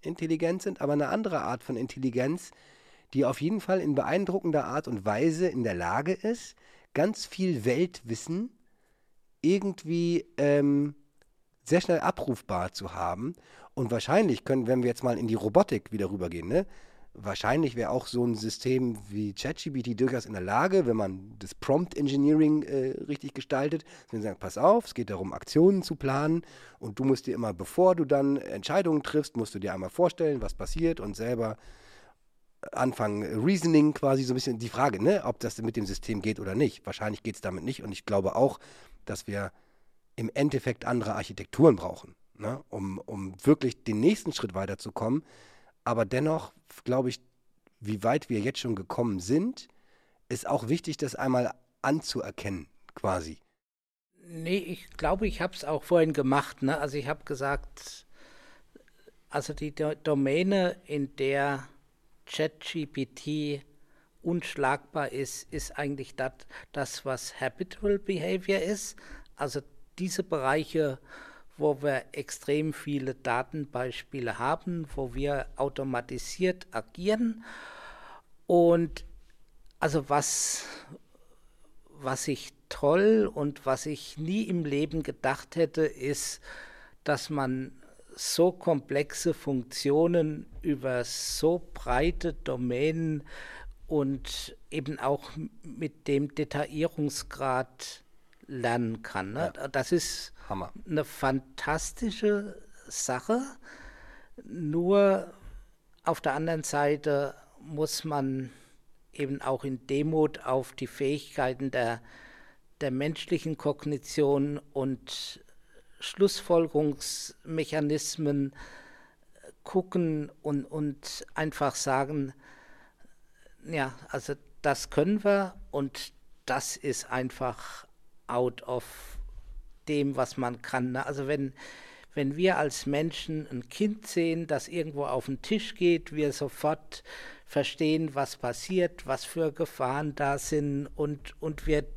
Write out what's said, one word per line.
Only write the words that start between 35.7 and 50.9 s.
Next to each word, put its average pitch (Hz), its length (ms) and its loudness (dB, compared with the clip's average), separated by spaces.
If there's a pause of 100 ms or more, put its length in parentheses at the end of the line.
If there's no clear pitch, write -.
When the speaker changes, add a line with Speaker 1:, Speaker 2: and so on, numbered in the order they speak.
Speaker 1:
dem 117 120 -2
System 113 340 -4
geht 107 180 -2
oder 95 160 -4
nicht. 135 300 2
Wahrscheinlich 107 380 -6
geht's 110 180 -6
damit 92 220 -4
nicht 127 200 -6
und 101 80 -8
ich - 140 -10
glaube 98 300 2
auch, 135 240 4 (460)
dass - 220 -8
wir 101 240 -4 (640)
im 113 180 -4
Endeffekt 139 520 0
andere 110 300 0
Architekturen - 600 6
brauchen, - 380 -8 (220)
ne, 107 340 -6
um, 98 300 -6
um 98 340 -8 (100)
wirklich 139 400 4
den 107 160 0
nächsten 170 320 4
Schritt 98 220 -4
weiterzukommen. 101 720 -2 (600)
Aber 113 200 2
dennoch, 151 480 0 (300)
glaube 127 260 2
ich, - 120 -8 (580)
wie 104 240 -4
weit 127 260 2
wir 110 120 0
jetzt 123 180 -2
schon 117 160 -2
gekommen 98 460 -2
sind, 156 480 0 (580)
ist - 180 -6
auch - 220 0
wichtig, 156 300 -2